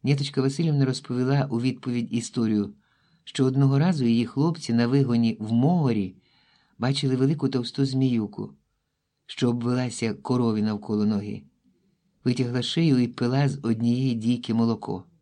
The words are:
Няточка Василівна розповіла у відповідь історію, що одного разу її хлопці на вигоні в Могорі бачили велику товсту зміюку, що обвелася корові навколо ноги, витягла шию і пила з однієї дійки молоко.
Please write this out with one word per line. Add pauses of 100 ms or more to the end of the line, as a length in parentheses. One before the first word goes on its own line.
Няточка
Василівна
розповіла
у
відповідь
історію, (500)
що
одного
разу
її
хлопці
на
вигоні
в
Могорі (640)
бачили
велику
товсту
зміюку, (720)
що
обвелася
корові
навколо
ноги, (800)
витягла
шию
і
пила
з
однієї
дійки
молоко. (160)